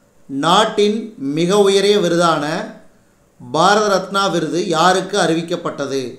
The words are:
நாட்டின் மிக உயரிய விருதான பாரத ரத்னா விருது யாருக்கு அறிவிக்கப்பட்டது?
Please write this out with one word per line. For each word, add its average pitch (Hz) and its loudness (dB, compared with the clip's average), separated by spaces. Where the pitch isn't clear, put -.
நாட்டின் 208 2
மிக 180 2
உயரிய 196 4
விருதான 170 0
பாரத 175 2
ரத்னா 196 -2
விருது 160 -2
யாருக்கு 180 2
அறிவிக்கப்பட்டது? 160 -2